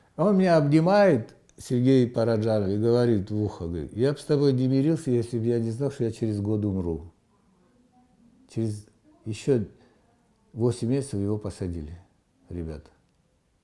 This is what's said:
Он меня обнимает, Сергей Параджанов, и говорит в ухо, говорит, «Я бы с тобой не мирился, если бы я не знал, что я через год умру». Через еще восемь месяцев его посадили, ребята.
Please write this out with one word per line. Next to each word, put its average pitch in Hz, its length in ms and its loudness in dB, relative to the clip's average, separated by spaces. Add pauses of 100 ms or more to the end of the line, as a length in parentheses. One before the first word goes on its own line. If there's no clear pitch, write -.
(160)
Он 190 200 2
меня 185 200 4
обнимает, 160 800 4 (240)
Сергей 127 500 4
Параджанов, 110 640 0
и 101 80 0
говорит 117 520 2
в 104 100 -4
ухо, 95 260 -6
говорит, 82 260 -8
«Я 120 200 0
бы 147 60 -8
с - 60 -16
тобой 143 280 2
не 127 140 0
мирился, 135 440 0
если 120 280 -2
бы 110 80 -4
я 120 140 0
не 113 100 -4
знал, 131 200 -4
что 127 140 -6
я 113 60 -2
через 107 300 -4
год 104 240 -2
умру». 87 480 -4 (1400)
Через 107 380 -6 (380)
еще 110 400 -2 (880)
восемь 113 360 -2
месяцев 127 320 -4
его 104 180 -4
посадили, 87 600 -10 (500)
ребята. 80 420 -12 (720)